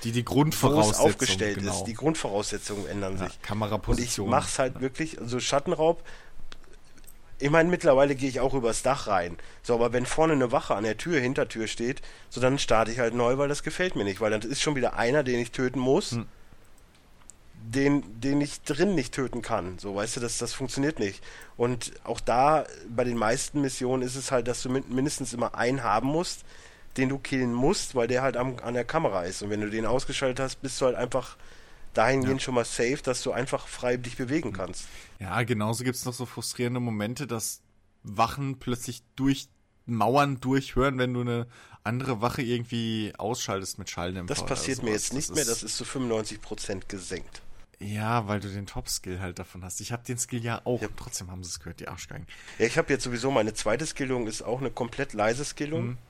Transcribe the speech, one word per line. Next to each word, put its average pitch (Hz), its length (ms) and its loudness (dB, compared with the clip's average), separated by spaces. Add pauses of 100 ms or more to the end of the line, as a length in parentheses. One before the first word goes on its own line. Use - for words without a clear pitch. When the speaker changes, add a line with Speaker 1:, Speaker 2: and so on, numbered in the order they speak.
Speaker 1:
Die, 120 80 -4
die 120 160 0
Speaker 2:
wo - 40 -4
es - 40 0
Speaker 1:
Grundvoraussetzungen, 123 760 6
Speaker 2:
aufgestellt 101 460 0
Speaker 1:
genau. 98 140 0
Speaker 2:
ist, 90 120 0
die 110 80 -4
Grundvoraussetzungen 107 920 -2
ändern 95 320 -2
Speaker 1:
Ja, 92 80 -2
Speaker 2:
sich. - 160 -10
Speaker 1:
Kameraposition. 107 840 0
Speaker 2:
Und 110 60 0
ich 135 80 6
mach's - 180 -2
halt 131 180 0
Speaker 1:
Ja. 117 40 -8
Speaker 2:
wirklich, 131 420 -4
so 120 160 -2
Schattenraub, 156 640 2 (1400)
ich 139 120 2
meine, 165 180 8
mittlerweile 143 480 6
gehe 131 140 0
ich 123 100 -2
auch 131 140 4
übers 117 280 2
Dach 135 240 2
rein. 90 300 2 (260)
So, 120 120 2
aber 117 180 4
wenn 123 140 2
vorne 160 260 4
eine 131 180 4
Wache 143 240 2
an 104 100 0
der 113 120 0
Tür, 160 240 0
Hintertür 123 480 0
steht, 120 320 -4 (300)
so - 100 -8
dann 131 180 4
starte 117 320 6
ich 117 80 -4
halt 117 160 2
neu, 120 240 4
weil 143 100 2
das 143 140 -2
gefällt 180 320 -2
mir 117 100 0
nicht. 196 160 -2
Weil 107 100 4
dann 110 100 2
ist 113 220 -4
schon 151 120 2
wieder 120 220 2
einer, 123 260 4
den 123 160 0
ich 120 140 -2
töten 131 260 0
muss, 131 340 2
Speaker 1:
Hm. 117 140 -2 (1500)
Speaker 2:
den, 139 480 2
den 139 200 2
ich 143 220 -4
drin 170 320 2
nicht 139 200 0
töten 123 280 -2
kann. 92 360 -2
So, 101 160 -6
weißt 104 220 -2
du, 131 40 -4
das, 117 180 -2
das 120 160 -4
funktioniert 139 440 0
nicht. 98 240 -2 (340)
Und 120 360 0 (120)
auch 117 160 -4
da, 139 440 6 (240)
bei 117 160 2
den 120 120 0
meisten 117 440 2
Missionen 131 420 2
ist 123 120 -2
es 131 160 -6
halt, 123 160 2
dass 123 160 -2
du 127 80 -2
min-, 135 180 0
mindestens 131 460 0
immer 120 220 -2
einen 127 260 2
haben 113 240 4
musst, 160 380 -2 (520)
den 131 120 4
du 135 100 -2
killen 127 340 0
musst, 135 440 2
weil 117 100 4
der 123 160 2
halt 131 140 2
am, 127 260 0
an 120 120 -4
der 120 100 0
Kamera 120 400 0
ist. 95 180 -6
Und 101 80 -4
wenn 104 100 0
du 104 100 -2
den 110 160 0
ausgeschaltet 127 540 0
hast, 131 220 -6
bist - 180 -6
du 139 60 4
halt 123 80 4
einfach - 420 -2 (580)
dahingehend 131 460 4
Speaker 1:
Ja. - 40 -4
Speaker 2:
schon 127 100 -2
mal 117 100 4
safe, 127 380 0
dass 127 200 0
du - 100 0
einfach 131 340 -2
frei 123 300 0
dich 123 200 -6
bewegen 127 340 0
Speaker 1:
Mhm. - 40 -6
Speaker 2:
kannst. 92 300 -6 (340)
Speaker 1:
Ja, 95 240 0
genauso 113 400 0
gibt's 123 220 -2
noch 123 100 -4
so 120 120 -6
frustrierende 123 540 -2
Momente, 120 460 -2
dass 113 340 -4 (440)
Wachen 127 560 0
plötzlich - 420 -4 (140)
durch 135 320 2 (360)
Mauern 123 560 4
durchhören, 135 580 2
wenn 127 140 2
du 123 100 -2
eine 120 260 -2 (340)
andere 123 380 -2
Wache 123 220 0
irgendwie 117 760 -2
ausschaltest 98 600 -4
mit 95 120 -10
Schalldämpfer 90 420 -4
Speaker 2:
Das - 120 -2
Speaker 1:
oder - 100 -4
Speaker 2:
passiert 131 300 -2
mir 117 60 2
Speaker 1:
sowas. 104 120 2
Speaker 2:
jetzt - 100 -4
nicht - 180 -2
Speaker 1:
Das 87 40 -6
Speaker 2:
mehr, 151 80 2
Speaker 1:
ist 127 80 0
Speaker 2:
das 113 140 -2
ist 107 120 -6
zu 123 80 -6
fünfundneunzig 113 560 -2
Prozent - 480 -8
gesenkt. 92 540 -10 (380)
Speaker 1:
Ja, 107 460 -2
weil 101 140 0
du 101 80 -6
den 98 180 -8
Top-Skill - 540 -6
halt 92 180 -6
davon 92 260 -12
hast. - 160 -10
Ich 107 120 -8
hab 117 120 -6
den 123 140 -4
Skill 120 260 -4
ja 117 200 -4
auch 120 180 0
Speaker 2:
Ja. 107 60 -4
Speaker 1:
und - 80 -10
trotzdem - 340 -10
haben 92 140 -10
sie 87 60 -10
es - 100 -8
gehört, 85 180 -12
die - 80 -12
Arschgeigen. - 400 -12 (320)
Speaker 2:
Ja, 110 80 2
ich 120 100 -2
hab 160 140 2
jetzt 131 140 0
sowieso, 120 260 -2
meine 110 240 4
zweite 117 320 0
Skillung 127 400 -2
ist - 160 -6
auch 120 160 -2
eine 131 140 -4
komplett - 400 -4
leise 113 320 2
Skillung. 147 460 -4
Speaker 1:
Mhm. 123 80 -8 (120)